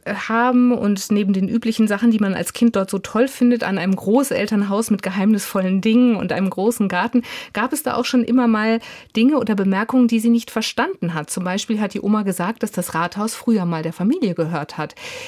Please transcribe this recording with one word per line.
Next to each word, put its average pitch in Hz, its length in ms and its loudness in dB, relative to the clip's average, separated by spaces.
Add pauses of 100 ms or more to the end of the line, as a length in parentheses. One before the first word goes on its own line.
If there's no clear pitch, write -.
äh, 202 80 -4
haben 247 640 2
und 202 320 0
neben 202 240 2
den 190 160 0
üblichen 226 380 0
Sachen, 208 240 2
die 220 80 4
man 196 160 0
als 175 180 -6
Kind 233 220 2
dort 190 160 -2
so 196 80 -2
toll 226 280 0
findet, 240 360 2
an 190 160 -2
einem 185 160 0
Großelternhaus 214 960 0
mit 196 100 -2
geheimnisvollen 190 800 0
Dingen 226 360 4
und 180 140 -2
einem 185 200 0
großen 202 360 0
Garten, 220 360 0 (280)
gab 220 220 -2
es - 80 -4
da - 140 -4
auch 240 100 -2
schon 247 180 2
immer 240 240 2
mal 220 320 2 (360)
Dinge 262 240 4
oder 220 160 0
Bemerkungen, 202 520 2
die 226 120 2
sie 226 100 2
nicht 233 220 0
verstanden 220 640 -4
hat. 151 160 -6
Zum 185 120 0
Beispiel 208 380 -2
hat 202 140 -2
die 208 60 -6
Oma 214 200 2
gesagt, 190 400 -2
dass 220 100 -2
das - 220 -6
Rathaus 175 400 -2
früher 208 320 0
mal 165 160 -2
der 165 120 -6
Familie 220 420 0
gehört 160 420 -4
hat. 151 160 -6 (340)